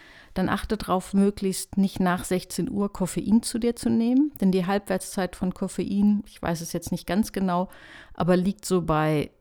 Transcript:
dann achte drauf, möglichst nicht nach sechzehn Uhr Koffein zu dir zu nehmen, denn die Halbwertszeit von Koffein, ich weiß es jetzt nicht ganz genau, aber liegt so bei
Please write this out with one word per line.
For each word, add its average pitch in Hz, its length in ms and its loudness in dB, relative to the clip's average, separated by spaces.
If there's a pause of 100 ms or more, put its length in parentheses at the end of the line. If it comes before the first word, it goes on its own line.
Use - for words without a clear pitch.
(340)
dann 185 140 0
achte - 280 -2
drauf, 185 380 -2
möglichst 196 640 0
nicht 196 220 0
nach 180 240 0
sechzehn - 440 -2
Uhr 202 240 -2
Koffein 202 500 0
zu - 160 -6
dir 233 180 -2
zu - 120 -4
nehmen, 247 520 4
denn 190 120 4
die 180 140 2
Halbwertszeit 190 720 -2
von 185 180 -2
Koffein, 202 720 0
ich - 160 -20
weiß 165 180 -2
es 165 140 -10
jetzt - 180 -4
nicht - 140 -6
ganz 196 260 0
genau, 185 380 -2 (420)
aber 180 240 2
liegt 185 300 -2
so 180 160 2
bei 156 480 2 (100)